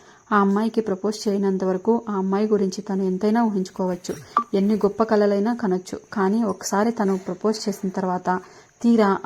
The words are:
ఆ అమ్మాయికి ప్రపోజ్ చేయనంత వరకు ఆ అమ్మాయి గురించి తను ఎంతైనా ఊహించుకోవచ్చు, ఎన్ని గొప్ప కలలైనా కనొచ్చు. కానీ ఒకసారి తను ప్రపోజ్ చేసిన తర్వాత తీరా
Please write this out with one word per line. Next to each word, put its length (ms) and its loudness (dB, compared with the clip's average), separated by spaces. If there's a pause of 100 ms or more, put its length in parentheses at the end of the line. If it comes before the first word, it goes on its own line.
(320)
ఆ 40 4
అమ్మాయికి 440 2
ప్రపోజ్ 480 -4
చేయనంత 360 0
వరకు 440 0
ఆ 40 -4
అమ్మాయి 340 0
గురించి 360 0
తను 200 -4
ఎంతైనా 400 0
ఊహించుకోవచ్చు, 720 -4 (400)
ఎన్ని 200 2
గొప్ప 280 0
కలలైనా 520 2
కనొచ్చు. 440 -4 (140)
కానీ 300 2
ఒకసారి 480 0
తను 280 0
ప్రపోజ్ 500 -4
చేసిన 200 -4
తర్వాత 520 -2 (420)
తీరా 440 4